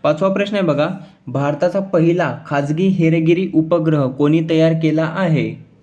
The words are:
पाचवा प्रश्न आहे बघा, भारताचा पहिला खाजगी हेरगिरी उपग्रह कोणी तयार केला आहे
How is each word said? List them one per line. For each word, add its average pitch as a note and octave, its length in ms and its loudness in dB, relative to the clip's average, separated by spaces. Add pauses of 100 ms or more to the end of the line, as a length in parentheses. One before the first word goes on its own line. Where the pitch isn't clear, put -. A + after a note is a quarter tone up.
पाचवा D#3 260 0
प्रश्न G3+ 260 -2
आहे G3 100 0
बघा, D3 240 0 (380)
भारताचा D3 520 -2
पहिला E3+ 680 0
खाजगी D3 420 0
हेरगिरी E3 640 2
उपग्रह D#3+ 540 2
कोणी D3 420 2
तयार D#3+ 240 2
केला D#3+ 420 0
आहे D#3 680 -2